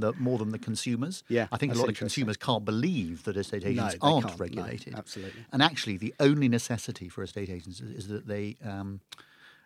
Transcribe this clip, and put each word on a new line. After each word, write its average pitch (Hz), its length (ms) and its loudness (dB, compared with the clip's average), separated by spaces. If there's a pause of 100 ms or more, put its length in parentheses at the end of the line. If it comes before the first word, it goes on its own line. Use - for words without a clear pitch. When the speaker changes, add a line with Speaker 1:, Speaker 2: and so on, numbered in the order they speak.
Speaker 1:
Yeah. 110 100 2
Speaker 2:
the, - 20 -2
more 123 260 0
than 107 100 0
the 110 80 -4
consumers. 123 720 -4
Speaker 1:
Yeah, 117 240 2
Speaker 2:
I 120 60 -2
think 139 160 0
a - 0 -
Speaker 1:
that's 117 60 2
Speaker 2:
lot 123 60 6
of 117 40 2
Speaker 1:
interesting. 110 340 -2
Speaker 2:
consumers 107 140 0
can't 110 280 0
believe 110 600 0
that 98 120 -2
estate 101 280 -4
Speaker 1:
No, - 40 0
Speaker 2:
agents 113 240 0
Speaker 1:
they 95 80 -8
Speaker 2:
aren't 143 240 6
Speaker 1:
can't. 92 140 -6
No, 95 40 -2
Speaker 2:
regulated. 98 520 -8
Speaker 1:
absolutely. 104 560 -12
Speaker 2:
And 135 100 6
actually, 131 360 6
the 110 220 -4
only 143 300 6
necessity 117 580 -2
for - 140 -8
estate 95 300 -6
agents 90 300 -10
is, 117 100 -10
is 95 160 -10
that 104 180 -6
they, 104 300 -4 (100)
um, 98 360 -8 (640)